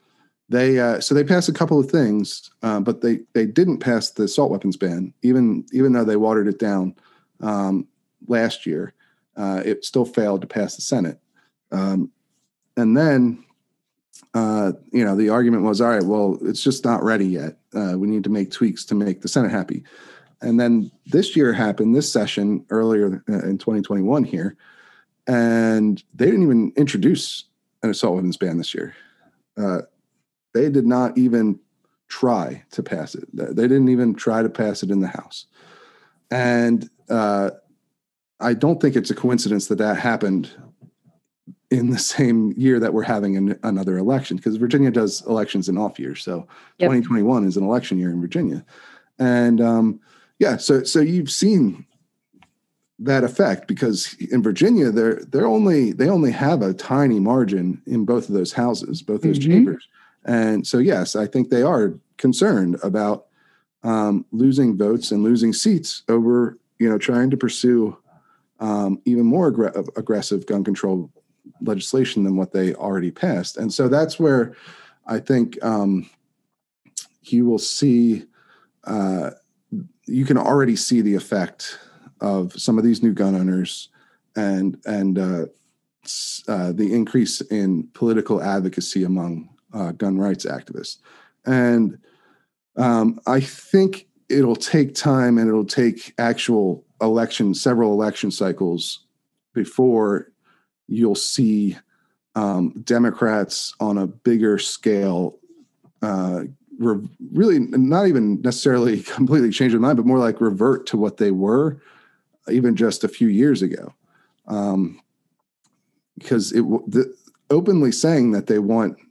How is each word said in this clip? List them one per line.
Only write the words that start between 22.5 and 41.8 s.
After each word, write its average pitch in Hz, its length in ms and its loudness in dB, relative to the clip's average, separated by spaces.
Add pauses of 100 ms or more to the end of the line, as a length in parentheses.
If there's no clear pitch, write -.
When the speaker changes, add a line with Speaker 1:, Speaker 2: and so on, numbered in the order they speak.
Speaker 1:
earlier, 110 580 0
uh, 104 100 -2 (100)
in 95 100 -2
twenty 110 240 -2
twenty-one 107 420 0
here, 92 320 -6 (680)
and 113 760 0 (120)
they 127 120 0
didn't 196 160 4
even 123 340 2
introduce 139 680 0 (380)
an 110 80 0
assault 101 260 0
weapons 90 200 -2
ban 85 220 -2
this 82 160 -6
year. - 200 -10 (640)
Uh, 95 260 -4 (720)
they 147 160 2
did 135 160 2
not 123 320 2
even 117 400 2 (500)
try 98 600 -2
to - 120 -8
pass 80 320 -8
it. - 220 -16
Th-, - 140 -8
they 117 180 2
didn't 131 200 4
even 120 260 2
try 113 280 -2
to 113 60 0
pass 107 340 -4
it 98 80 -4
in 98 100 2
the 92 80 -2
House. - 380 -14 (840)
And, 120 580 2 (200)
uh, 101 420 0 (880)
I 117 140 0
don't 147 260 0
think 135 160 2
it's 110 140 0
a 104 60 -2
coincidence 117 500 -2
that 101 120 -4
that 107 200 0
happened 104 520 -2 (1200)
in 123 200 2